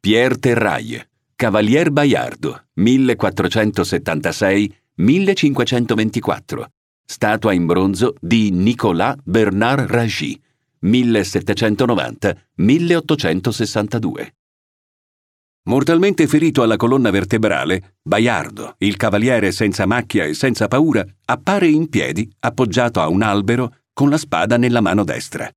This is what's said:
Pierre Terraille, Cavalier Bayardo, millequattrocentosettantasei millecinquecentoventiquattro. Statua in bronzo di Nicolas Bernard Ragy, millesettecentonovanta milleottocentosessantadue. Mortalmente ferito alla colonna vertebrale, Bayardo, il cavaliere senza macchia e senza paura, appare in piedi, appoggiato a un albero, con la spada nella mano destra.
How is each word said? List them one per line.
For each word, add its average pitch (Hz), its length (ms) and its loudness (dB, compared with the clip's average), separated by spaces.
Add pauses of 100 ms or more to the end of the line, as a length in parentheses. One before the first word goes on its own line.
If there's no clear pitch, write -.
Pierre 120 360 2
Terraille, 113 720 -2 (260)
Cavalier 117 560 2
Bayardo, 123 840 -2
millequattrocentosettantasei 101 2000 0 (220)
millecinquecentoventiquattro. 123 1700 0 (360)
Statua 107 460 -2
in 87 140 2
bronzo 92 560 0
di 107 300 2
Nicolas 107 720 0
Bernard 110 680 0
Ragy, 117 500 -4 (400)
millesettecentonovanta 104 1500 0 (220)
milleottocentosessantadue. 120 1800 -2 (1300)
Mortalmente 165 640 2
ferito 151 360 2
alla 113 140 2
colonna 120 320 2
vertebrale, 92 920 -2
Bayardo, - 760 -2
il 101 180 -2
cavaliere 107 560 0
senza 98 340 -2
macchia 110 380 -2
e 78 100 -4
senza 117 360 -2
paura, 127 360 2 (200)
appare 180 420 0
in 156 220 2
piedi, 85 500 -4
appoggiato 117 640 -2
a 78 80 0
un 92 120 0
albero, 110 540 -2 (160)
con 143 180 0
la 147 80 0
spada 110 380 0
nella 120 240 2
mano 101 240 2
destra. - 540 -8